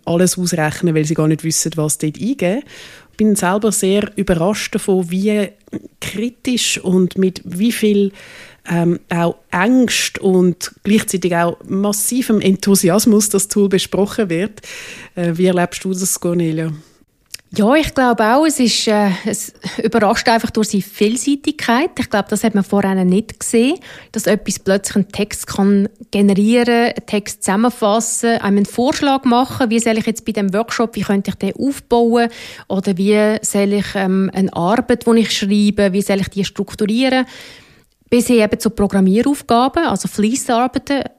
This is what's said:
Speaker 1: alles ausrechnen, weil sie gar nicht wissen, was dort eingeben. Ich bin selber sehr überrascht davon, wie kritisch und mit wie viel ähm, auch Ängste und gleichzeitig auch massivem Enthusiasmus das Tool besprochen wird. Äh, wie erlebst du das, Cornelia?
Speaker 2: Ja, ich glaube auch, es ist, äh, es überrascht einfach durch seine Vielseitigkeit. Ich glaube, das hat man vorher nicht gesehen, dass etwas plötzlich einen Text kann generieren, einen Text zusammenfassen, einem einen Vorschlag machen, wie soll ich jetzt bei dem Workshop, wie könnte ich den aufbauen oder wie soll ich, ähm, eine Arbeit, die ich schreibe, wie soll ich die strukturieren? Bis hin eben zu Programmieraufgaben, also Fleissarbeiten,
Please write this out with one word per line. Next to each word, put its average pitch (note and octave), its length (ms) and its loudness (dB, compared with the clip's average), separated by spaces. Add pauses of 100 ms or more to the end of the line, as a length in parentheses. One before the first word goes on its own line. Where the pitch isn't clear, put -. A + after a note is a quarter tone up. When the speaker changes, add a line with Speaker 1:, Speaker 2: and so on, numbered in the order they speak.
Speaker 1:
alles F3 320 2
ausrechnen, E3 580 -2
weil D#3 100 2
sie D#3 100 -2
gar D#3 120 2
nicht D#3 160 0
wissen, D#3+ 320 -2
was D3+ 220 -2
dort D3+ 240 -6
eingeben. A3 420 -2 (480)
Ich - 60 -20
bin G#3+ 180 2
selber G3+ 380 0
sehr G3 420 0
überrascht F#3+ 600 -2
davon, F#3 340 0
wie G3+ 400 0 (500)
kritisch - 760 -4
und F#3 400 0
mit F#3+ 260 0
wie F#3 280 -2
viel G3+ 420 2 (560)
ähm, E3+ 300 2 (100)
auch E3+ 260 0 (160)
Ängste A3+ 720 0
und F3+ 500 2 (120)
gleichzeitig F#3+ 520 0
auch E3+ 220 0 (100)
massivem G#3 720 0
Enthusiasmus G3 880 2
das G3 180 -2
Tool G3+ 220 2
besprochen G3 600 -2
wird. F3+ 320 -4 (540)
Äh, E3+ 200 -2
wie F3+ 100 0
erlebst F3+ 380 0
du F#3+ 100 -2
das, F#3 260 -4
Cornelia? D#3+ 520 -2 (840)
Speaker 2:
Ja, G#3+ 180 4
ich D#4 180 0
glaube A#3+ 320 2
auch, C4 200 4
es D4+ 140 0
ist, A#3+ 280 0
äh, G#3 240 2 (140)
es - 280 -6 (280)
überrascht A3 460 0
einfach A3+ 220 2
durch G#3+ 200 -2
seine G3+ 120 -2
Vielseitigkeit. C#4 1160 -2
Ich B3 120 -4
glaube, G3+ 200 -2
das G#3 140 -2
hat A3 100 2
man G3 120 2
vorher G3 400 0
nicht F#3 340 0
gesehen, B3+ 400 0 (320)
dass - 160 -4
etwas G#3 320 -2
plötzlich G3 380 -2
einen G3 120 2
Text - 380 -8
kann G3+ 400 0 (240)
generieren, A3+ 760 2
einen - 180 -6
Text - 380 -6
zusammenfassen, A3+ 880 0 (100)
einem G3+ 160 0
einen G3+ 80 2
Vorschlag C4+ 580 0
machen, B3 460 2
wie A3+ 100 2
soll A3 180 0
ich A3 80 -2
jetzt A3 200 -6
bei A3 80 -4
dem G3 200 -2
Workshop, A3+ 440 -2
wie G3+ 60 -2
könnte G3 280 -2
ich - 40 -6
den - 200 -4
aufbauen A#3+ 720 0 (400)
oder G3 300 -2
wie G#3+ 440 2
soll G3+ 300 0
ich, G3+ 220 0
ähm, F#3+ 400 0
eine F#3+ 200 0
Arbeit, A#3 540 0
die A#3 120 4
ich G#3+ 120 0
schreibe, G3+ 640 2
wie G3+ 80 0
soll G3 180 0
ich F#3 100 -4
die G3 140 -4
strukturieren? A#3+ 800 -2 (840)
Bis A#3+ 180 2
hin A#3 140 4
eben G#3 180 0
zu A3 100 0
Programmieraufgaben, A#3 1160 2
also G3 240 -2
Fleissarbeiten, B3+ 920 -2 (160)